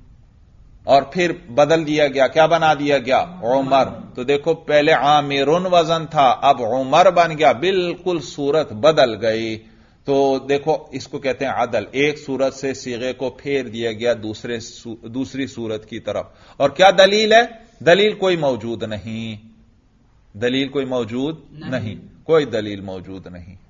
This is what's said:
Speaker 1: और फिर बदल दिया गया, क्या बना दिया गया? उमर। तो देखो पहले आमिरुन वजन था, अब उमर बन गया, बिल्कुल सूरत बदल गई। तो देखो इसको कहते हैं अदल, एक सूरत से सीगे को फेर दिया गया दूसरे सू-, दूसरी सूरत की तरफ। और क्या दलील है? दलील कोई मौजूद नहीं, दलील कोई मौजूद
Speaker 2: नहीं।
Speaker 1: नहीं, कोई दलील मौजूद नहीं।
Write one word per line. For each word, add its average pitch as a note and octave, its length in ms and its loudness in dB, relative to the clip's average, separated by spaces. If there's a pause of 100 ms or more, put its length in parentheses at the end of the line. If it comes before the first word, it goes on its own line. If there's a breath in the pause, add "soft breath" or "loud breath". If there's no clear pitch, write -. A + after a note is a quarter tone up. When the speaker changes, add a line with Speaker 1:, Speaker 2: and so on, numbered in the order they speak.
(880)
Speaker 1:
और C3+ 260 4
फिर F3 380 -4
बदल D3 320 4
दिया D3 240 0
गया, C3 200 2
क्या D#3+ 200 4
बना D#3+ 260 2
दिया C#3+ 240 0
गया? B2 220 0 (240)
उमर। C3+ 420 2 (300)
तो B2+ 80 -8
देखो C#3+ 300 0
पहले D3+ 380 2
आमिरुन C#3+ 720 2
वजन E3 420 0
था, C#3 260 4
अब B2+ 300 2
उमर C3+ 500 2
बन E3+ 240 2
गया, D3 180 4
बिल्कुल F3 680 -4
सूरत C#3+ 540 -4
बदल C3 400 4
गई। A2 420 -2 (520 soft breath)
तो C#3 320 2
देखो C#3+ 540 -2
इसको - 260 -12
कहते C3 260 -4
हैं B2 80 -4
अदल, A2 420 -2
एक D3 220 0
सूरत C3+ 360 -4
से C3 200 -6
सीगे B2+ 400 -8
को C3 160 -8 (120)
फेर C#3 260 -4
दिया A2+ 240 -6
गया A#2 220 -2
दूसरे A2 460 -8
सू-, A2+ 500 -16
दूसरी C3 380 -8
सूरत A2 420 -10
की A2 100 -12
तरफ। F#2+ 340 -8 (260 soft breath)
और C#3 100 2
क्या F#3+ 220 6
दलील G#3 420 4
है? A#3+ 320 2 (180)
दलील G3 300 4
कोई F#3 240 0
मौजूद A#2 460 -4
नहीं, A2 560 -10 (1000)
दलील B2+ 320 -2
कोई C3+ 160 -4
मौजूद B2+ 580 -4 (100)
Speaker 2:
नहीं। - 180 -14
Speaker 1:
नहीं, G#2+ 260 -6 (280)
कोई D#3 200 4
दलील G#2+ 360 -6
मौजूद F#2+ 460 -14
नहीं। F2+ 300 -18 (120)